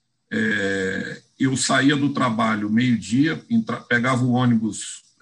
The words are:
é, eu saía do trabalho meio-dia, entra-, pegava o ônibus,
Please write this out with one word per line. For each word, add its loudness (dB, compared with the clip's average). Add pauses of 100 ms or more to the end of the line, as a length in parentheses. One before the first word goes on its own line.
(300)
é, -4 (180)
eu 0
saía 2
do 0
trabalho 0
meio-dia, 2
entra-, 0
pegava 0
o 2
ônibus, 0 (180)